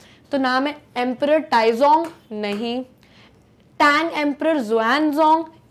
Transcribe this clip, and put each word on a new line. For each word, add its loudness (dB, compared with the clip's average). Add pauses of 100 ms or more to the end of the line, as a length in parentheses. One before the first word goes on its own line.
(320)
तो -2
नाम -2
है -8 (200)
एम्परर 0
टाइजोंग, 2 (260)
नहीं। -6 (1000)
टैंग 2
एम्परर -2
जुआनजोंग, 2 (260)